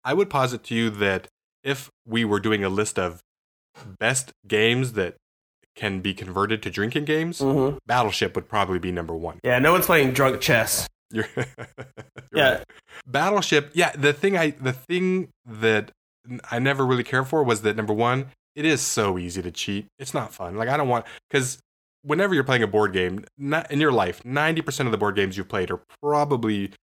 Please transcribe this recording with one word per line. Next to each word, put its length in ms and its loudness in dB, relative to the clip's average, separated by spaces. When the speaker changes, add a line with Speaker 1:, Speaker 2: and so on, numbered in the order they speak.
Speaker 1:
I 100 -2
would 160 2
posit 360 0
to 100 -6
you 160 2
that 360 0
if 260 -6
we 200 0
were 140 2
doing 240 0
a 60 0
list 280 -2
of 240 -2
best 320 -2
games 460 2
that 220 -2
can 260 -4
be 120 -4
converted 500 -2
to 60 -6
drinking 360 -2
games, 340 -2
Speaker 2:
Mm-hmm. 460 0
Speaker 1:
Battleship 500 0
would 140 -4
probably 300 0
be 120 -4
number 220 -6
one. 300 -8
Speaker 2:
Yeah, 160 2
no 120 6
one's 140 4
playing 280 4
drunk 280 2
chess. 460 0
Speaker 1:
You're, 200 -2
<laughs> 40 -16
you're 100 -2
Speaker 2:
Yeah. 220 4
Speaker 1:
right. 80 -10
Battleship, 680 2
yeah, 220 2
the 180 4
thing 240 0
I, 140 2
the 220 -4
thing 560 -2
that 460 0
n-, 120 -10
I 80 -2
never 260 2
really 180 2
cared 240 0
for 160 2
was 200 2
that, 120 2
number 180 -2
one, 340 0
it 100 -4
is 160 2
so 360 0
easy 240 -6
to 100 -8
cheat. 360 -6
It's 160 -12
not 200 -6
fun. 220 -10
Like, 140 -4
I 80 0
don't 120 0
want, 160 0
'cause 280 -2
whenever 300 0
you're 100 2
playing 200 4
a 40 2
board 260 2
game, 320 -2
not, 340 -4
in 80 0
your 120 4
life, 340 0
ninety 360 0
percent 260 -2
of 40 0
the 60 0
board 180 0
games 220 0
you've 120 -6
played 220 -2
are 100 -6
probably 680 0